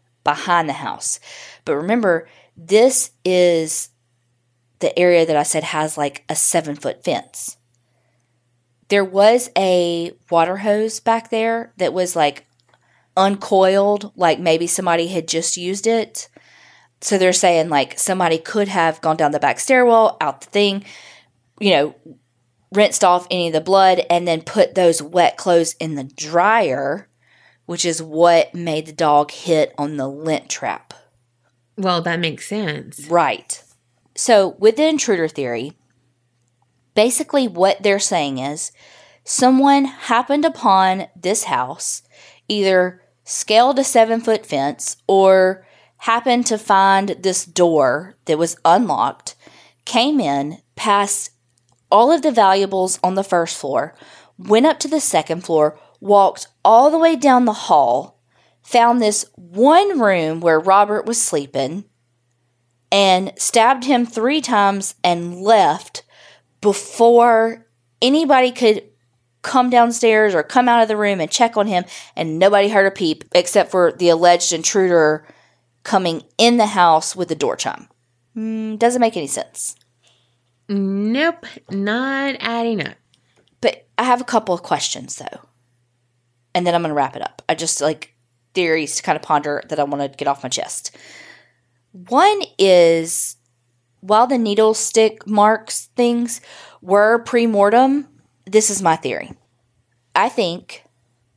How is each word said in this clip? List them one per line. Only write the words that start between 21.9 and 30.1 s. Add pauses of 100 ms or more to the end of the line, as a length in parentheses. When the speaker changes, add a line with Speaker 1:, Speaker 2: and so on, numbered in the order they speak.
Speaker 1:
rinsed
off
any
of
the
blood,
and
then
put
those
wet
clothes
in
the
dryer, (580)
which
is
what
made
the
dog
hit
on
the
lint